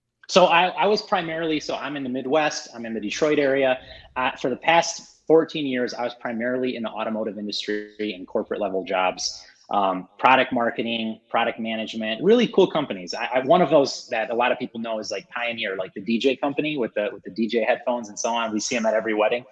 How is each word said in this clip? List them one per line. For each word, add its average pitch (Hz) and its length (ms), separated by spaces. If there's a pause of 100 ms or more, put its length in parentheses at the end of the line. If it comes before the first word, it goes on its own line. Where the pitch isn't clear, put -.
(300)
So 180 160
I, 170 240
I 165 180
was 208 140
primarily, 160 580
so 139 160
I'm 139 220
in 139 60
the 127 60
Midwest, 131 640
I'm 117 120
in 113 80
the 107 80
Detroit 147 360
area. 135 420 (360)
Uh, 131 220
for 143 120
the 123 60
past - 540 (180)
fourteen 156 400
years, 123 260
I 120 100
was 120 120
primarily 123 600
in 117 80
the 107 60
automotive 107 480
industry 104 760
in 90 100
corporate 104 340
level 95 240
jobs, 92 640 (240)
um, 95 380 (100)
product 131 340
marketing, 117 680 (100)
product 117 300
management, 113 640
really 226 240
cool - 180
companies. 101 480
I, 110 120
I, 127 160
one 165 200
of 165 80
those 143 400
that 113 220
a 113 40
lot 123 160
of 120 60
people 120 220
know 113 200
is, 104 120
like, 98 180
Pioneer, 113 460
like, 95 180
the 107 80
D 113 160
J 127 180
company 147 420
with 110 180
the, 104 180
with 98 100
the 95 80
D 110 160
J 113 160
headphones 120 460
and 104 80
so 120 120
on. 117 220
We 107 80
see 127 160
'em 110 120
at 110 80
every 110 180
wedding. 107 380